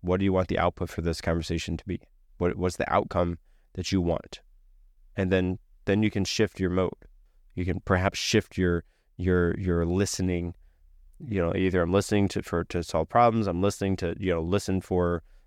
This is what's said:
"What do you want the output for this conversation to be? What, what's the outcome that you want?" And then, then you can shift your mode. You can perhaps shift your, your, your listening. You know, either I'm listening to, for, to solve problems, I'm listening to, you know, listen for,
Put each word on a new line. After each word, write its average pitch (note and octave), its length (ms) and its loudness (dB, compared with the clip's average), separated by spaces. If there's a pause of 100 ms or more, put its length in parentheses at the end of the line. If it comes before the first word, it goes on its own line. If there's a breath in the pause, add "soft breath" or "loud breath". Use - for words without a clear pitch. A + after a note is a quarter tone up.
"What F2+ 160 2
do G2 80 0
you G2 80 2
want F#2 140 2
the - 120 0
output F2 300 -2
for - 120 -8
this E2 200 -2
conversation E2 560 -2
to - 80 -16
be? F#2 160 -6 (380)
What, F2+ 180 0
what's F2+ 200 -2
the - 140 -4
outcome F2 460 0 (360)
that - 180 -8
you F#2+ 100 2
want?" - 400 -4 (720)
And F#2+ 160 0
then, F#2 280 2 (260)
then G2+ 180 2
you G#2+ 80 2
can G2 140 -2
shift - 340 -2
your F#2 120 0
mode. F#2 220 0 (640)
You F#2 100 -4
can F2+ 160 -2
perhaps F#2+ 380 0
shift - 380 0
your, F2 260 2 (340)
your, F2+ 420 2
your F2 260 0
listening. F2+ 720 0 (640)
You A2 220 -2
know, E2+ 140 0
either F#2+ 260 2
I'm E2+ 120 2
listening G2+ 360 2
to, - 120 -4
for, E2+ 240 -2
to F2 180 -4
solve E2 260 -2
problems, A#2 360 4
I'm F2 160 -2
listening G2 360 0
to, E2+ 220 -4
you F2+ 140 0
know, E2 80 -2
listen F#2 400 0
for, F2 400 0 (260)